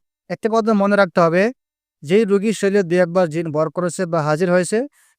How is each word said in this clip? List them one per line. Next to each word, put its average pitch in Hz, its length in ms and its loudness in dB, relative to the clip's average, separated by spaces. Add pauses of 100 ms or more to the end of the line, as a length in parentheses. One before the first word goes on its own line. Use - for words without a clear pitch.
(300)
একটা 180 200 -6
কথা 220 240 0
মনে 202 220 2
রাখতে 196 260 2
হবে, 170 220 2 (600)
যেই 185 220 2
রোগীর 202 320 0
শরীরে 202 260 0
দু 170 120 -2
একবার 180 340 2
জিন 165 220 -6
ভর 151 180 0
করেছে 175 360 -6
বা 165 160 -2
হাজির 151 300 0
হয়েছে, 180 280 0 (400)